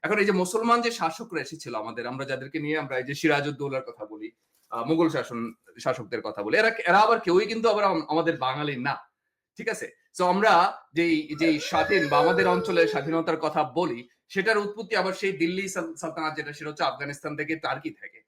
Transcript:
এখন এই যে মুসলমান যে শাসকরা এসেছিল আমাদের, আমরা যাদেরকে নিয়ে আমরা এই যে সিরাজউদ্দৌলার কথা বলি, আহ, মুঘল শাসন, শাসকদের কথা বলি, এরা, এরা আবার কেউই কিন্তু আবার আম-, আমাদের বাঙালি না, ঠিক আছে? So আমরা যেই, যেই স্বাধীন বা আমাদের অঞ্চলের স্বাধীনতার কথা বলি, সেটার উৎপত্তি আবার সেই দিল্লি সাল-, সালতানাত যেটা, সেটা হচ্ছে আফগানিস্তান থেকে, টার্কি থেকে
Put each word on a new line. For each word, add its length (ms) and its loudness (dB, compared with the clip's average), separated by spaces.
এখন 160 0
এই 60 4
যে 60 2
মুসলমান 500 2
যে 100 -2
শাসকরা 500 -4
এসেছিল 340 -10
আমাদের, 320 -6
আমরা 180 -6
যাদেরকে 340 -6
নিয়ে 180 -2
আমরা 200 -4
এই 60 -2
যে 120 -6
সিরাজউদ্দৌলার 680 0
কথা 240 -14
বলি, 260 -14
আহ, 160 -6
মুঘল 240 2
শাসন, 440 -4
শাসকদের 380 -4
কথা 220 -8
বলি, 140 0
এরা, 120 4
এরা 300 2
আবার 200 6
কেউই 260 4
কিন্তু 240 0
আবার 140 2
আম-, 240 2
আমাদের 300 2
বাঙালি 380 -2
না, 220 -4
ঠিক 120 -6
আছে? 220 -8
So 80 4
আমরা 560 6
যেই, 460 2
যেই 200 4
স্বাধীন 480 2
বা 100 4
আমাদের 300 4
অঞ্চলের 400 4
স্বাধীনতার 500 -2
কথা 260 0
বলি, 440 -4
সেটার 300 0
উৎপত্তি 380 -4
আবার 180 0
সেই 180 -2
দিল্লি 380 -2
সাল-, 260 -6
সালতানাত 400 -6
যেটা, 180 -8
সেটা 160 -10
হচ্ছে 140 -4
আফগানিস্তান 540 -6
থেকে, 180 -4
টার্কি 340 -6
থেকে 380 -18